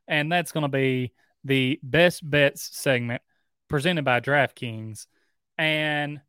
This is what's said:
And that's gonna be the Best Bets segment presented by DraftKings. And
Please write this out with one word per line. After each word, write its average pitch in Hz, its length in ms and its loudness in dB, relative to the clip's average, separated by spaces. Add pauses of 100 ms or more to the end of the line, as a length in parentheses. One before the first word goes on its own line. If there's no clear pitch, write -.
And 151 240 0
that's 175 220 0
gonna 151 160 0
be 131 420 0 (320)
the 135 400 0
Best 160 440 2
Bets 143 500 0
segment 120 440 -2 (460)
presented 151 380 0
by 123 160 2
DraftKings. 117 840 -2 (500)
And 151 720 -2